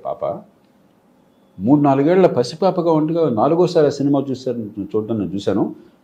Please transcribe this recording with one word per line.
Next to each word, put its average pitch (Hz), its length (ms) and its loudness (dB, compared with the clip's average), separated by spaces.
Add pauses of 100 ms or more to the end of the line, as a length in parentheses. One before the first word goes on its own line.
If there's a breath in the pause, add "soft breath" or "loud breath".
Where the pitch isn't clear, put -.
పాప. - 180 -8 (1300)
మూడు 127 240 4
నాలుగేళ్ల 143 460 4
పసిపాపగా 165 640 0
ఉండగా 160 380 0
నాలుగోసారి 156 580 2
ఆ - 20 2
సినిమా 139 300 0
చూశాను, 127 440 -6 (180)
చూడటం 107 380 -4
నేను 87 120 -4
చూశాను. 101 320 -2 (400 loud breath)